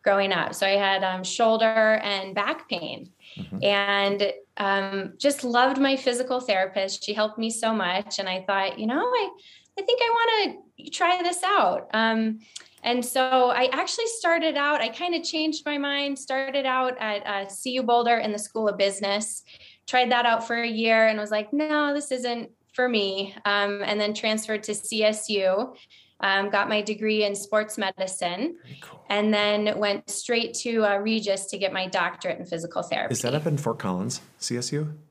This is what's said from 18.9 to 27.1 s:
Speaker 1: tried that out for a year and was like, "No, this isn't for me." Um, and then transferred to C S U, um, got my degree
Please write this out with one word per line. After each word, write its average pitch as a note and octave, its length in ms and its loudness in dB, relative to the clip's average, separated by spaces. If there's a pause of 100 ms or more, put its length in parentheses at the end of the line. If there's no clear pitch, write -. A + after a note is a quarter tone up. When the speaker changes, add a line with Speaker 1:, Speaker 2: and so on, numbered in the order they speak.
Speaker 1:
tried B3 240 2
that A#3+ 160 4
out A3+ 180 2
for A#3 120 -2
a A#3 120 -2
year A3 380 4
and G#3+ 140 2
was G#3 100 -6
like, G#3+ 220 -2
"No, D4 420 2
this C#4+ 160 -4
isn't A#3+ 400 -4 (220)
for B3 160 2
me." G3 460 0 (100)
Um, G3+ 400 2
and G#3 160 0
then G#3 140 0
transferred G#3+ 500 -2
to G#3 100 -4
C G#3+ 300 -2
S G#3+ 240 2
U, G3 460 2 (460)
um, G3 300 2
got G3+ 180 2
my G#3+ 140 0
degree G#3+ 420 0